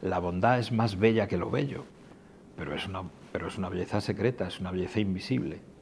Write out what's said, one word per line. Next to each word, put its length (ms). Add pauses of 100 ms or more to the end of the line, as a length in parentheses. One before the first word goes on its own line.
la 180
bondad 400
es 120
más 280
bella 280
que 100
lo 120
bello, 360 (680)
pero 200
es 120
una, 140 (300)
pero 160
es 100
una 120
belleza 300
secreta, 480
es 120
una 100
belleza 300
invisible. 600 (220)